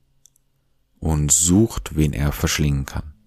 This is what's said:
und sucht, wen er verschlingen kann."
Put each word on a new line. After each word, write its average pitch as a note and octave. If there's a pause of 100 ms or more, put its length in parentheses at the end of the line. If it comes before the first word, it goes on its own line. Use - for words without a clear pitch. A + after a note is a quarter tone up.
(1000)
und D2+
sucht, F2+
wen D2+
er C#2+
verschlingen C#2+
kann." - (120)